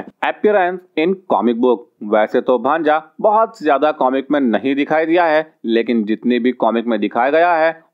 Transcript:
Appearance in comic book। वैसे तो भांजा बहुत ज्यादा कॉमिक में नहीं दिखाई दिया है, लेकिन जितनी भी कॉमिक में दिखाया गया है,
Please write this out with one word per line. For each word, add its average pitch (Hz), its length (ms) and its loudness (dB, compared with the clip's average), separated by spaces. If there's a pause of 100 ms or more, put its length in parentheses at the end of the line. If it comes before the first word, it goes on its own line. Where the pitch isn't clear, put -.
(220)
Appearance 180 580 0 (180)
in 175 160 0 (160)
comic 113 300 0
book। 123 240 2 (200)
वैसे 107 360 0
तो 123 200 0
भांजा 151 420 0 (180)
बहुत 220 420 0
ज्यादा 147 320 2
कॉमिक 131 360 -2
में 147 100 0
नहीं 120 340 0
दिखाई 156 320 -2
दिया 170 180 2
है, 156 220 0 (180)
लेकिन 113 400 0
जितनी 113 340 -2
भी 123 160 0
कॉमिक 113 320 -2
में 113 140 -2
दिखाया 117 300 -2
गया 170 240 2
है, 160 280 -2 (120)